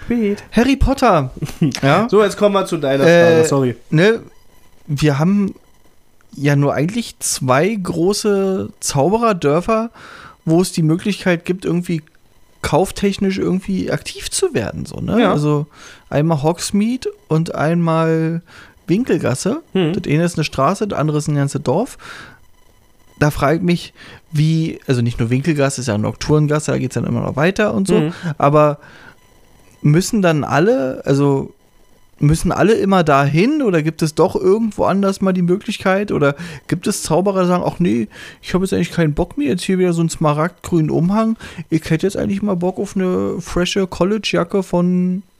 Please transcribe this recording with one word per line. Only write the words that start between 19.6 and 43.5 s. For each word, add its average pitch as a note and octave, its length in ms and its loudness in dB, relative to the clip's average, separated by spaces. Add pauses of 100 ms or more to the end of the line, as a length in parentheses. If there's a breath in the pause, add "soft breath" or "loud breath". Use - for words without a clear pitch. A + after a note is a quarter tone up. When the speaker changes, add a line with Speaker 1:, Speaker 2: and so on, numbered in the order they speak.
Speaker 1:
Hm. F3 180 2
Speaker 2:
Das F#3+ 180 -4
eine D3+ 140 2
ist F3 140 -2
eine D#3 60 0
Straße, F#3 440 -2
das G3+ 100 -6
andere D3+ 200 0
ist D3 100 -4
ein D3+ 60 -2
ganzes C#3+ 280 -2
Dorf. F3 360 -2 (1200 loud breath)
Da D3+ 120 2
frage D3 280 0
ich F#3 40 -4
mich, F3 300 -2 (400 loud breath)
wie, D#3+ 540 0
also B2 160 2
nicht A#2+ 180 -2
nur A#2 80 0
Winkelgasse, C#3 540 0
ist B2 60 -6
ja G#2+ 60 0
eine G#2+ 100 -2
Nocturngasse, D3+ 680 0
da C3+ 80 0
geht's C3 160 -4
dann D3+ 100 -2
immer A#2 160 -2
noch - 160 -4
weiter G3 380 0
und G3 120 0
so, - 120 2
Speaker 1:
Mhm. D#3 140 0 (260 loud breath)
Speaker 2:
aber D3 400 4 (1040 loud breath)
müssen F3+ 400 2
dann D#3+ 220 2
alle, B3 600 0
also C#3 480 0 (680)
müssen D#3 300 2
alle F3+ 240 4
immer G3 300 2
dahin E3 580 2
oder F#3 180 2
gibt D#3 220 -2
es D#3 140 -2
doch F3 180 2
irgendwo G3+ 500 0
anders G3 360 0
mal F#3+ 120 2
die F#3 100 0
Möglichkeit G3 680 -2
oder C#3+ 240 2 (320 loud breath)
gibt - 220 -4
es - 160 -4
Zauberer, F#3+ 380 0
die F3+ 60 2
sagen, F3+ 160 0
ach - 140 -4
nee, G#3 300 0 (340 loud breath)
ich - 120 -14
hab F3+ 60 2
jetzt F#3+ 120 -2
eigentlich F#3 180 -2
keinen D#3 240 0
Bock E3+ 240 -4
mehr, C#4+ 120 -2
jetzt F#3+ 120 -2
hier F#3 160 0
wieder F3+ 140 2
so E3+ 80 0
einen E3 100 0
smaragdgrünen D#3 800 -2
Umhang, G3+ 460 0 (340 loud breath)
ich D#3+ 200 -2
hätte D#3+ 180 0
jetzt G3+ 80 -4
eigentlich G3 260 -2
mal G#3 140 -2
Bock F3+ 220 -4
auf G3+ 180 -6
eine F#3+ 440 -2
frische F3+ 460 -2